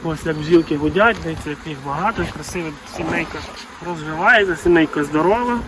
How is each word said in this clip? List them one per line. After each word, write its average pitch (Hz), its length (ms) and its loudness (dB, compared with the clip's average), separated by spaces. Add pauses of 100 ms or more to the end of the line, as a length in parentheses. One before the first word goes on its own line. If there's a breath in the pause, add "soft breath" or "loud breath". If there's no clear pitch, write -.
Ось 160 220 -2
як 156 120 0
бджілки 160 380 6
гудять, 180 480 4
дивіться, 156 260 -4
як 147 160 -6
їх 147 200 -6
багато, 175 360 0 (120)
красива 160 340 -6 (280)
сімейка 165 420 -2 (480)
розвивається, 175 720 -2
сімейка 160 480 2
здорова 208 640 0